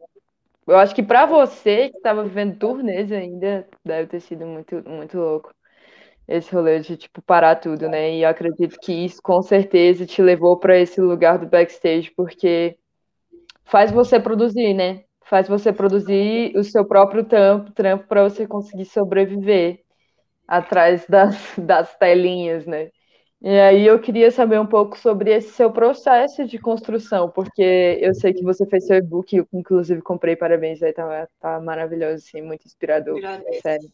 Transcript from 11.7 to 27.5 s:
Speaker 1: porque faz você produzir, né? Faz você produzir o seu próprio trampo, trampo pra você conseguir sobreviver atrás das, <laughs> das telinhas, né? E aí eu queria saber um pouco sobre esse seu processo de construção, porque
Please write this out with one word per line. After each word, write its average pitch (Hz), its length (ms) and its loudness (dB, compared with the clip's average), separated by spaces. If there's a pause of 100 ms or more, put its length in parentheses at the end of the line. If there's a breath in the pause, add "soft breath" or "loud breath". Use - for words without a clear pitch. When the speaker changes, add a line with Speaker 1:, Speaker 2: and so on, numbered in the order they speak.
Speaker 1:
porque 170 600 -4 (840)
faz 214 260 4
você 240 300 2
produzir, 220 540 -2
né? 190 300 -4 (200)
Faz 190 240 0
você 202 240 0
produzir 202 840 -2
o 202 80 0
seu 208 200 0
próprio 202 400 2
trampo, 208 480 2
trampo 196 340 -2
pra 202 180 2
você 208 220 -4
conseguir 202 380 -12
sobreviver 196 960 -2 (640)
atrás 175 640 2
das, 202 280 4
<laughs> - 220 -16
das 170 400 -2
telinhas, 175 680 0
né? 160 240 -10 (520)
E 190 60 -10 (100)
aí 196 280 8
eu 220 120 6
queria 226 320 2
saber 220 300 2
um 214 60 -2
pouco 208 320 0
sobre 208 340 0
esse 214 200 -2
seu 226 200 2
processo 262 720 0
de 226 140 -12
construção, 220 720 -4
porque 185 720 0